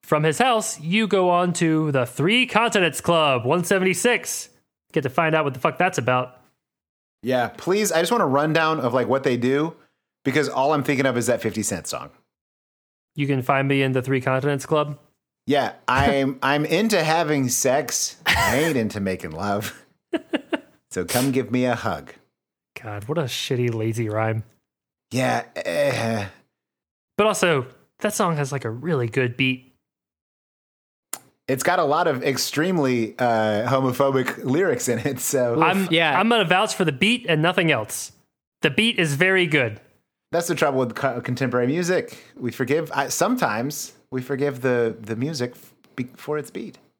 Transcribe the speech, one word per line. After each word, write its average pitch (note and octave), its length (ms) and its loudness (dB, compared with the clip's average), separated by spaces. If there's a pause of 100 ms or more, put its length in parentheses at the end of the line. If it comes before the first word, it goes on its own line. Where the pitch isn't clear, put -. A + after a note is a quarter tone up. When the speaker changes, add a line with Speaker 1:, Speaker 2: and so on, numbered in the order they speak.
Speaker 1:
From D3+ 220 0
his D#3+ 140 2
house, A#3 440 2
you G3 260 0
go F#3 220 4
on F3 240 4
to D#3+ 400 2
the B2+ 120 2
Three G#3+ 400 2
Continents G#3 540 2
Club, D3 460 2
one E3+ 180 2
seventy-six. F#3+ 880 0 (420)
Get D3+ 120 0
to C3 60 0
find D#3+ 240 2
out D#3 120 2
what C#3 80 -4
the - 80 -12
fuck D#3+ 160 -2
that's F3+ 200 0
about. B2+ 400 0 (840)
Speaker 2:
Yeah, B2 260 0
please. G3 460 -2
I E3 80 2
just F#3 100 0
want A#3+ 100 2
a F3+ 60 2
rundown D#3 540 2
of, B2 120 0
like, B2 140 2
what C3 160 0
they B2+ 140 2
do, C#3 380 0 (500)
because C#3 240 0
all C#3 240 0
I'm C#3+ 100 0
thinking C3 220 0
of B2+ 120 2
is A2 100 -2
that - 140 0
fifty G#2+ 220 -4
Cent F2+ 240 -6
song. C#2 220 -10 (1040)
Speaker 1:
You C#3+ 120 -2
can C3+ 140 0
find C3+ 240 2
me C#3 160 2
in C3+ 120 0
the B2+ 80 2
Three C3 180 -2
Continents C3 460 -2
Club. D3 340 0 (480)
Speaker 2:
Yeah, C3+ 240 2 (160)
I'm, C#3 520 2
Speaker 1:
<laughs> - 40 -6
Speaker 2:
I'm D3 220 2
into F#3+ 360 2
having D#3 460 2
sex. C3 760 -2
I - 340 2
ain't D#3+ 160 0
into G#2+ 240 -2
making F#2 320 -4
love. G2+ 500 -4 (300)
Speaker 1:
<laughs> E4 80 -2 (720)
Speaker 2:
So F2+ 140 -4
come B2+ 260 0
give B2 180 -2
me B2+ 160 0
a B2 80 0
hug. F2 400 -6 (640)
Speaker 1:
God, G#2 260 -10
what D3+ 120 -4
a E3 60 -2
shitty, B2 500 -2
lazy A2 360 -2
rhyme. A2 340 0 (680)
Speaker 2:
Yeah. B2 340 0 (120)
Eh. A2+ 720 -2 (920)
Speaker 1:
But G#3 80 4
also, E3+ 400 2 (360)
that G#3 120 -2
song F3 220 0
has, C#3 160 -4
like, C#3 120 -6
a A#2 60 -4
really B2+ 380 -2
good B2 280 -2
beat. C3 380 -2 (1700)
Speaker 2:
It's C3 160 -2
got F3+ 160 2
a E3+ 40 2
lot D3+ 240 2
of C3 160 0
extremely, C3+ 920 0
uh, A2 500 2
homophobic C3 800 0
lyrics D#3 420 0
in A#2 120 0
it, C3 200 -4
so B2 440 0
Speaker 1:
I'm, F#3 280 2
Speaker 3:
Yeah. D#3+ 280 2
Speaker 1:
I'm G#3+ 100 2
gonna A3+ 160 4
vouch F#3 300 0
for F#3 100 0
the D#3 60 0
beat A3+ 360 0
and D#3+ 140 2
nothing E3+ 300 2
else. - 400 -4 (500)
The D#3 80 4
beat G#3+ 300 0
is D3+ 160 0
very F#3 320 4
good. B2+ 340 0 (500)
Speaker 2:
That's E3+ 160 0
the F3 60 0
trouble C#3+ 240 2
with B2 180 0
co-, B2 260 -2
contemporary B2 440 0
music. E3+ 580 -2 (140)
We A#2+ 140 -6
forgive, D3 420 -2
I, C#3 140 -2
sometimes D3 840 -2 (180)
we B2+ 100 -4
forgive C3 400 -4
the, A#2+ 400 2
the G#2+ 140 -6
music B2 400 -4
f-, - 180 -20 (220)
be-, B2 200 -6
for D3+ 220 -6
its D3 140 -10
beat. - 260 -12 (220)